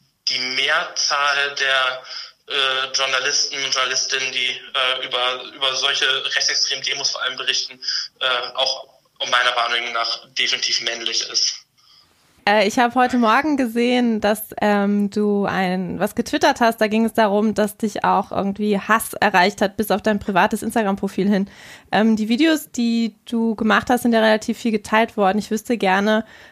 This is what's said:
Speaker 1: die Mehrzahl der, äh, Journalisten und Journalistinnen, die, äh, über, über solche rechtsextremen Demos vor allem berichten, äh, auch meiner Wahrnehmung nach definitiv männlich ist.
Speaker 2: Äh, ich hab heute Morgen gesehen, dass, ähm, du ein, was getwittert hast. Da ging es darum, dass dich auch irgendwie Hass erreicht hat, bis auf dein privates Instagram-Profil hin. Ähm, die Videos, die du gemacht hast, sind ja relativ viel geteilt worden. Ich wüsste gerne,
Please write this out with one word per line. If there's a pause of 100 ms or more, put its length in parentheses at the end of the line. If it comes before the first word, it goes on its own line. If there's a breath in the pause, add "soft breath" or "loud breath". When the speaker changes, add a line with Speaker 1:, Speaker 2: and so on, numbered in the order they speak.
(300)
Speaker 1:
die
Mehrzahl
der, (440 loud breath)
äh,
Journalisten
und
Journalistinnen,
die, (120)
äh,
über, (100)
über
solche (300)
rechtsextremen
Demos
vor
allem
berichten, (380 loud breath)
äh, (280)
auch (420)
meiner
Wahrnehmung
nach
definitiv
männlich
ist. (840 soft breath)
Speaker 2:
Äh,
ich
hab
heute
Morgen
gesehen,
dass, (200)
ähm,
du
ein,
was
getwittert
hast.
Da
ging
es
darum,
dass
dich
auch
irgendwie
Hass
erreicht
hat,
bis
auf
dein
privates
Instagram-Profil
hin. (420 loud breath)
Ähm,
die
Videos,
die (100)
du
gemacht
hast,
sind
ja
relativ
viel
geteilt
worden.
Ich
wüsste
gerne, (280 loud breath)